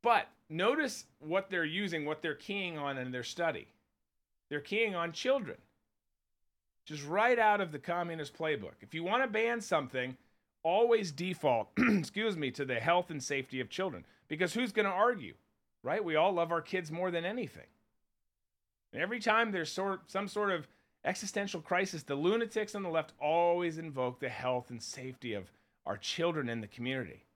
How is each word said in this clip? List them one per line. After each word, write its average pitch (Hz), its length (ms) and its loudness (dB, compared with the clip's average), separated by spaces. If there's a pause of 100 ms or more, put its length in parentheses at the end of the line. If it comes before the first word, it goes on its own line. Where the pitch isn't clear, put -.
But 233 260 4 (200)
notice 233 560 0 (140)
what 185 320 -2
they're 175 140 0
using, 165 400 -2
what 151 180 -4
they're 156 120 -2
keying 185 440 -6
on 139 180 -4
in 127 140 -6
their 123 140 -6
study. 160 420 -4 (800)
They're 147 120 -4
keying 202 340 0
on 170 180 -2
children. 247 440 0 (1300)
Just 147 220 -10
right 220 320 4
out 214 220 6
of 170 120 -2
the 151 60 -8
communist 170 600 -4
playbook. 147 420 -2
If 104 140 -18
you 160 80 -4
want 220 220 2
to 254 40 -2
ban 226 320 0
something, 131 560 -2 (460)
always 214 480 4
default, 143 640 0
<clears throat> - 60 -2
excuse 208 580 2
me, 143 160 0
to 143 120 -4
the 127 120 -2
health 170 340 2
and 147 120 -6
safety 135 380 -4
of 120 80 -4
children. 175 360 -4 (240)
Because 160 260 -2
who's 233 180 0
gonna 202 180 2
argue, 190 440 2 (480)
right? 175 220 0
We 160 120 2
all 175 160 6
love 170 200 2
our 165 100 0
kids 170 300 -4
more 180 180 -2
than 170 140 -2
anything. 190 420 -6 (1300)
And 135 100 -4
every 220 160 -4
time 220 320 4
there's 170 220 -2
sort, 190 380 -4
some 196 180 -2
sort 202 240 0
of 160 160 -2 (360)
existential 196 560 -4
crisis, 180 440 -2
the 143 100 -2
lunatics 214 600 0
on 202 80 -4
the 185 60 -2
left 160 320 -2
always 170 580 4
invoke 131 420 -4
the 131 80 -4
health 123 420 -2
and 117 120 -12
safety 127 500 -10
of 95 180 -6 (340)
our 101 120 -4
children 160 520 -2
in 117 120 -4
the 107 80 -10
community. 123 560 -6 (120)